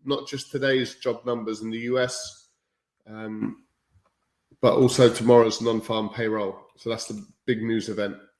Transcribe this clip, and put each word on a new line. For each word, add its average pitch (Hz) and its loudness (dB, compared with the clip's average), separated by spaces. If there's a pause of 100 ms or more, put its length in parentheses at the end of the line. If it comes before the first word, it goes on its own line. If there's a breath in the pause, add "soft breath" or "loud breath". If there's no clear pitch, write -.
not 139 -4
just - -10
today's 131 0
job - -4
numbers 113 -4
in 113 -8
the 113 -6
U 120 -2
S, - -6 (580)
um, 110 -10 (960)
but 120 4
also 123 6
tomorrow's 117 6
non-farm 110 -2
payroll. 107 -4 (180)
So - -8
that's 113 -6
the 104 -12 (220)
big 113 0
news 113 -2
event. 101 -6 (240)